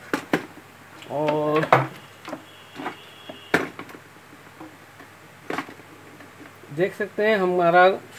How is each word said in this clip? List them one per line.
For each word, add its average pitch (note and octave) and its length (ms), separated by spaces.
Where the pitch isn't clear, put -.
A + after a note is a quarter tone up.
और D3+ 560
देख F3+ 220
सकते G#3 320
हैं A3 100
हमारा F3+ 520